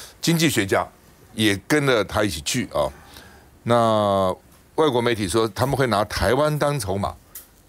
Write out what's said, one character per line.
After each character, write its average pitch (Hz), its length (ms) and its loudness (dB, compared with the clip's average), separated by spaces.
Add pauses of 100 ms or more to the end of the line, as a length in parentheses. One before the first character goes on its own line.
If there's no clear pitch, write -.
(200)
经 165 180 0
济 160 120 2
学 107 160 0
家 95 200 0 (480)
也 107 220 2 (120)
跟 147 180 2
着 120 180 4
他 107 180 -2
一 104 80 0
起 76 120 -8
去 107 320 -4
啊。 71 180 -2 (720)
那 107 720 2 (400)
外 156 140 2
国 123 120 0
媒 120 140 0
体 107 100 -4
说 113 240 0
他 113 160 -4
们 139 120 -2
会 135 100 0
拿 107 180 0
台 - 280 0
湾 151 260 0
当 147 180 -2
筹 98 200 -4
码， 92 180 -6 (540)